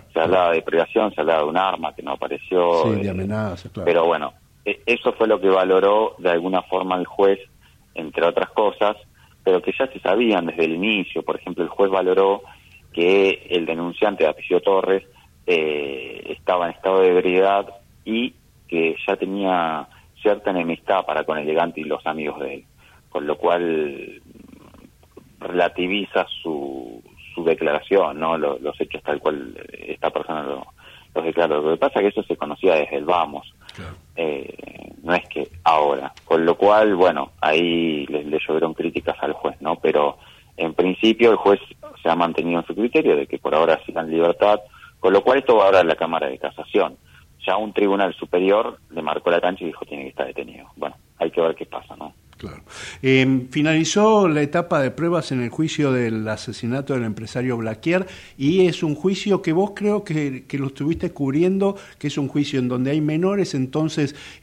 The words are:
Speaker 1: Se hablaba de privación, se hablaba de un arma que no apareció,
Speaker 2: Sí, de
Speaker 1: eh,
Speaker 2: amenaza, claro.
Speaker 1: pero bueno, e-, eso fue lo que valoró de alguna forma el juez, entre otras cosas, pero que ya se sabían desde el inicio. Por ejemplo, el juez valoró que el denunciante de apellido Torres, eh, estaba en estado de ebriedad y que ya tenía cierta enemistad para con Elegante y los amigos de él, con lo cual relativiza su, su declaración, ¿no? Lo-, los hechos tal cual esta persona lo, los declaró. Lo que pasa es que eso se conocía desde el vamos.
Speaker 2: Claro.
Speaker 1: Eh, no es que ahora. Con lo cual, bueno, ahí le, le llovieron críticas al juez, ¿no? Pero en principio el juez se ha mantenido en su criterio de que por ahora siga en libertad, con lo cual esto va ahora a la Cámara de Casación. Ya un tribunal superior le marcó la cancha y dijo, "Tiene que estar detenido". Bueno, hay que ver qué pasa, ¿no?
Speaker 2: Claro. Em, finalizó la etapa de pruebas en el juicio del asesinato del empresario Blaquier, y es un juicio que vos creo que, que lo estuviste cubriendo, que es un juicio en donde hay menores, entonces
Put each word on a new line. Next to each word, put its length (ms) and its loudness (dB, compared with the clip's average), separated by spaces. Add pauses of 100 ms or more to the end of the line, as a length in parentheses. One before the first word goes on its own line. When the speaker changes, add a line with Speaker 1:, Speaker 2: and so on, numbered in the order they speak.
(140)
Speaker 1:
Se 60 0
hablaba 320 4
de 100 0
privación, 520 0
se 80 -6
hablaba 220 2
de 60 -2
un 80 -2
arma 380 -2
que 80 -16
no 80 -8
apareció, 720 0
Speaker 2:
Sí, 180 0
de 60 -4
Speaker 1:
eh, 20 -4
Speaker 2:
amenaza, 600 -6
claro. 160 -10
Speaker 1:
pero 200 4
bueno, 280 0 (320)
e-, 200 -6
eso 280 0
fue 140 2
lo 120 2
que 80 0
valoró 680 4
de 120 -2
alguna 340 0
forma 340 -2
el 80 -4
juez, 340 2 (560)
entre 300 -4
otras 260 0
cosas, 460 0 (460)
pero 180 4
que 160 -2
ya 100 -2
se 120 -16
sabían 480 2
desde 180 0
el 80 -2
inicio. 500 -2
Por 140 -4
ejemplo, 260 -6
el 60 -4
juez 200 0
valoró 520 2 (520)
que 560 4
el 160 0
denunciante 600 -2
de 40 4
apellido 300 0
Torres, 440 2 (440)
eh, 760 -2 (140)
estaba 300 0
en 60 -6
estado 280 2
de 80 6
ebriedad 560 4 (380)
y 300 -4 (340)
que 280 0 (120)
ya 80 0
tenía 720 -2 (340)
cierta 280 0
enemistad 560 -2
para 180 -4
con 140 -4
Elegante 440 -2
y 20 -10
los 220 -6
amigos 340 -6
de 160 -8
él, 100 -20 (440)
con 180 -6
lo 100 -2
cual 840 -2 (1160)
relativiza 840 -2 (180)
su, 580 -8 (320)
su 100 -8
declaración, 760 0
¿no? 180 0
Lo-, 220 -2
los 200 -8
hechos 240 -6
tal 160 -4
cual 360 -4 (160)
esta 400 -8
persona 320 -6
lo, 240 -8 (480)
los 100 -2
declaró. 360 0
Lo 100 0
que 60 0
pasa 220 0
es 40 2 (100)
que 60 -4
eso 80 -6
se 100 -4
conocía 380 0
desde 220 -2
el 80 -6
vamos. 460 -2 (240)
Speaker 2:
Claro. 200 -16 (200)
Speaker 1:
Eh, 720 -8 (140)
no 120 0
es 120 -4
que 200 -8 (160)
ahora. 500 2 (120)
Con 200 2
lo 100 4
cual, 400 4
bueno, 360 2 (100)
ahí 640 0
le, 180 -6
le 240 -4
llovieron 260 0
críticas 480 -4
al 120 -4
juez, 280 -6
¿no? 160 -4
Pero 400 0 (400)
en 160 -4
principio 580 4
el 60 4
juez 220 4 (440)
se 60 0
ha 60 2
mantenido 440 0
en 60 -6
su 100 -10
criterio 400 2
de 120 0
que 120 -6
por 160 -2
ahora 300 4
siga 160 -6
en 100 -6
libertad, 480 2 (400)
con 140 2
lo 100 6
cual 160 4
esto 160 4
va 100 6
ahora 140 8
a 40 6
la 120 2
Cámara 320 -2
de 100 -6
Casación. 580 -2 (520)
Ya 100 0
un 160 -6
tribunal 400 0
superior 640 0 (140)
le 100 -8
marcó 300 -2
la 100 2
cancha 220 -4
y 40 -6
dijo, 160 -10
"Tiene 200 -12
que 60 -12
estar 180 -8
detenido". 480 -12
Bueno, 200 -10 (220)
hay 140 -2
que 100 0
ver 140 0
qué 100 -12
pasa, 300 -14
¿no? 180 -16 (240)
Speaker 2:
Claro. 240 -14 (400)
Em, 480 4
finalizó 760 4
la 160 2
etapa 360 -2
de 120 0
pruebas 400 -2
en 100 -2
el 80 -4
juicio 420 -2
del 360 -2
asesinato 680 -6
del 100 -2
empresario 540 -4
Blaquier, 480 -2 (320)
y 300 4
es 160 -2
un 100 0
juicio 480 0
que 120 -2
vos 220 0
creo 280 -2
que, 440 -4
que 120 -6
lo 80 -2
estuviste 460 -4
cubriendo, 600 0 (220)
que 100 -6
es 120 -4
un 80 -2
juicio 320 -2
en 80 0
donde 240 -2
hay 100 0
menores, 540 0
entonces 600 -2 (280)